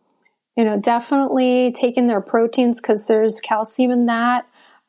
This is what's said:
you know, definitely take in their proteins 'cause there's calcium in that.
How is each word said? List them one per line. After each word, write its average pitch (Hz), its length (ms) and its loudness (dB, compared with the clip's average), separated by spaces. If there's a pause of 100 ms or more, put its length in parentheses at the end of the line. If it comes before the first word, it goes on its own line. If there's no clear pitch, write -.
(580)
you 233 80 2
know, 214 140 -2
definitely 254 920 0
take 247 260 -2
in 247 100 2
their 226 140 2
proteins 233 600 0
'cause 214 240 -2
there's 220 340 0
calcium 226 520 -2
in 240 160 2
that. 240 380 0 (440)